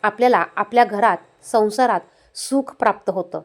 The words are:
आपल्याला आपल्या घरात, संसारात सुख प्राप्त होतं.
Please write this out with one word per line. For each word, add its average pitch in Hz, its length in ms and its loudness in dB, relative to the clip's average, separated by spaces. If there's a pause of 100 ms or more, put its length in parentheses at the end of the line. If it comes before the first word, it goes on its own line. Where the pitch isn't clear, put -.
आपल्याला 214 400 2 (120)
आपल्या 233 280 2
घरात, 202 340 0 (260)
संसारात 214 560 0 (360)
सुख 262 440 -4
प्राप्त - 300 -2
होतं. 175 360 -6